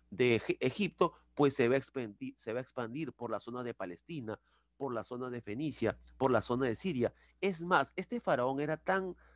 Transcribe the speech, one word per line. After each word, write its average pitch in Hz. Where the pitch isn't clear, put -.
de 120
Eg-, -
Egipto, 175
pues 143
se 120
va 127
a 135
expendi-, 127
se 110
va 123
a -
expandir 127
por 117
la 104
zona 123
de 117
Palestina, 107
por 131
la 110
zona 123
de 120
Fenicia, 117
por 131
la 117
zona 127
de 110
Siria. 131
Es 180
más, 170
este 233
faraón 135
era 151
tan, 185